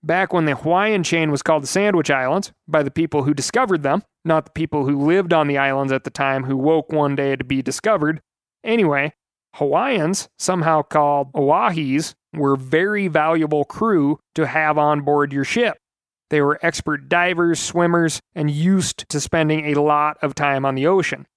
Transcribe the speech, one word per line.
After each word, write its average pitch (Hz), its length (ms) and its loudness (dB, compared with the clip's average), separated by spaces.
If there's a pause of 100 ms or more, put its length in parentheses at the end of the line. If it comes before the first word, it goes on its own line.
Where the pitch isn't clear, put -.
Back 175 300 0
when 175 120 2
the 147 100 2
Hawaiian 185 480 0
chain 160 280 0
was 143 120 -2
called 156 200 2
the 135 40 -10
Sandwich 185 440 0
Islands, 139 420 -2 (160)
by 151 140 2
the 139 80 -2
people 151 340 -2
who 147 100 2
discovered 185 480 0
them, 143 200 0 (220)
not 160 200 0
the - 80 -20
people 151 340 -2
who 143 200 0
lived 175 260 2
on 156 140 4
the 143 120 0
islands 135 340 0
at 131 120 -2
the 135 60 -8
time 135 340 -2
who 135 120 -2
woke 151 360 0
one 143 240 0
day 139 200 -2
to 127 80 -6
be 135 180 -2
discovered. 160 580 -2 (420)
Anyway, 156 500 0 (420)
Hawaiians 180 760 -2 (100)
somehow 160 440 0
called 143 520 0
Owyhees 156 800 0 (180)
were 139 240 0
very 180 520 0
valuable 156 560 0
crew 156 540 0 (160)
to 156 120 0
have 151 320 0
on 147 240 2
board 143 300 0
your 139 120 -2
ship. 226 340 -2 (520)
They 151 100 2
were 143 220 2
expert 147 460 -4
divers, 175 520 2
swimmers, 170 600 0 (140)
and 151 160 -2
used 175 580 0
to 147 120 -4
spending 156 460 0
a 147 140 2
lot 147 400 2
of 143 140 -4
time 139 300 0
on 135 100 0
the 135 120 0
ocean. 165 400 0 (100)